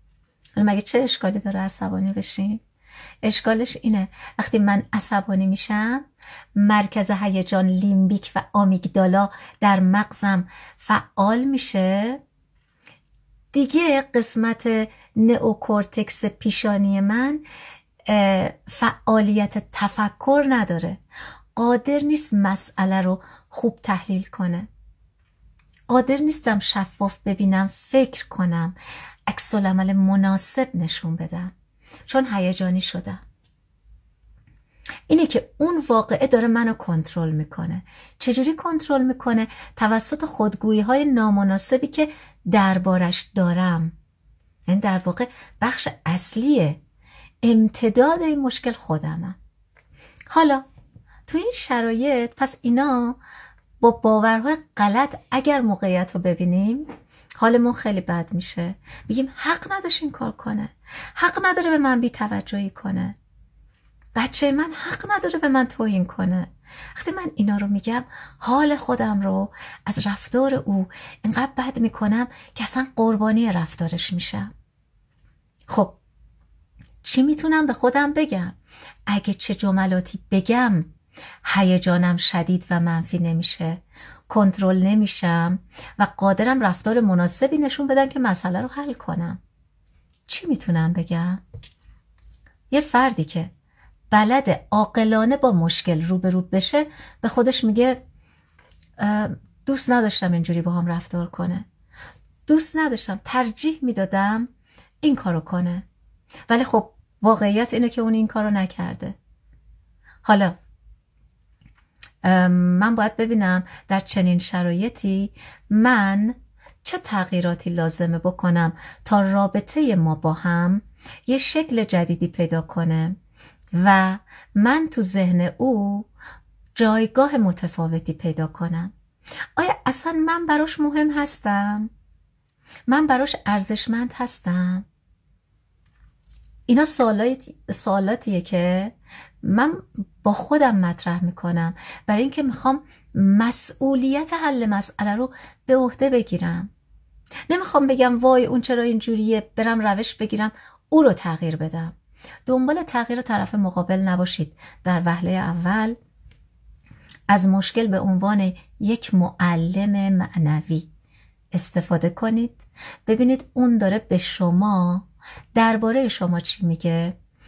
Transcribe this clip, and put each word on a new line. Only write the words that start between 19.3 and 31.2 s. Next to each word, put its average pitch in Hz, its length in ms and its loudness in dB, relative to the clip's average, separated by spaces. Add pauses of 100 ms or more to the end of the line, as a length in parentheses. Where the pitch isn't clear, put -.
تفکر 240 800 0
نداره، 185 480 0 (580)
قادر 247 440 2
نیست 294 340 0
مسئله 190 680 0
رو 185 220 -2 (260)
خوب - 260 -4
تحلیل 190 480 -4
کنه، 180 440 -6 (1200)
قادر 254 300 2
نیستم 285 420 0
شفاف - 680 -4
ببینم، 190 480 0
فکر - 540 -2
کنم، 170 480 -2 (520)
عکس - 280 -2
العمل 190 380 0
مناسب 190 800 2
نشون 165 420 -4
بدم، 170 360 -8 (540)